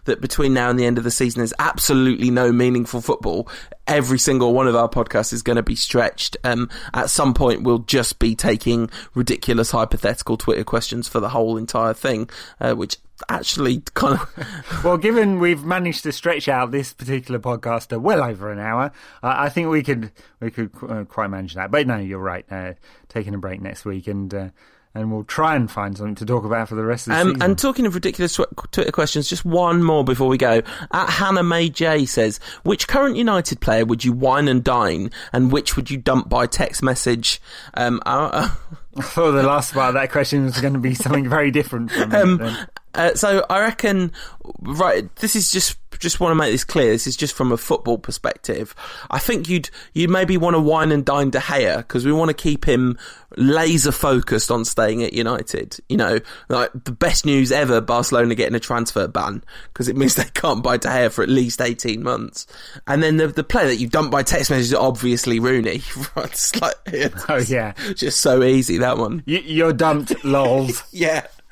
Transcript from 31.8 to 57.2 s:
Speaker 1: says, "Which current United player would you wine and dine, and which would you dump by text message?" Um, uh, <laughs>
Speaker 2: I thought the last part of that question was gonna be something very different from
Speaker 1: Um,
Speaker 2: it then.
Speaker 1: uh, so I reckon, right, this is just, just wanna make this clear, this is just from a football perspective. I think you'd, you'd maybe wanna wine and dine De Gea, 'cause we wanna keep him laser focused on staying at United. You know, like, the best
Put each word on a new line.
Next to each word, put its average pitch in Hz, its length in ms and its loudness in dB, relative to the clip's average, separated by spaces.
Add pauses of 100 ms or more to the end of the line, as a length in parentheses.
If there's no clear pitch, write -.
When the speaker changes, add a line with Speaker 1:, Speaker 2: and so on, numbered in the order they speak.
Speaker 1:
says, 110 340 0 (240)
"Which - 260 0
current 277 260 4
United 214 460 0
player 113 240 4
would 117 180 0
you 123 80 2
wine 131 380 2
and 127 140 2
dine, 101 480 0 (200)
and 123 200 4
which 143 260 0
would 135 120 -4
you 139 80 -4
dump 127 300 0
by 120 200 2
text - 360 -2
message?" 123 560 0 (360)
Um, 120 300 0
uh, 139 480 0
<laughs> - 440 -8
Speaker 2:
I 139 40 -6
thought 160 300 2
the 139 120 4
last 139 300 2
part 135 160 2
of 123 40 0
that 135 180 0
question 143 340 2
was 123 140 -2
gonna 135 200 0
be 127 140 0
something 131 360 0
very 143 220 2
different 120 400 -2
from - 220 -2
Speaker 1:
Um, 190 200 6
Speaker 2:
it 180 100 2
then. 113 240 -6 (260)
Speaker 1:
uh, 170 220 2
so 196 340 2
I 190 120 2
reckon, 202 500 0 (500)
right, 131 540 0
this - 200 -2
is 202 140 0
just, - 280 -2 (220)
just - 200 -4
wanna 170 160 2
make 151 160 2
this 127 120 0
clear, 127 280 2
this 117 160 0
is 131 100 -4
just 147 180 -4
from 127 160 0
a 117 60 2
football - 400 -2
perspective. - 800 -6 (340)
I - 80 -2
think 175 320 -2
you'd, 175 220 -2 (220)
you'd 170 180 2
maybe 185 260 2
wanna 170 220 4
wine 156 320 4
and 143 120 2
dine 139 280 2
De 127 80 0
Gea, 117 480 0
'cause 123 180 -2
we 143 60 4
wanna 160 240 2
keep 151 300 0
him 127 300 4 (400)
laser 156 560 4
focused 127 600 0
on 117 120 0
staying 113 380 0
at 117 120 -4
United. - 680 -4 (100)
You - 80 2
know, 107 220 2 (300)
like, 123 200 0 (140)
the - 80 -8
best - 340 0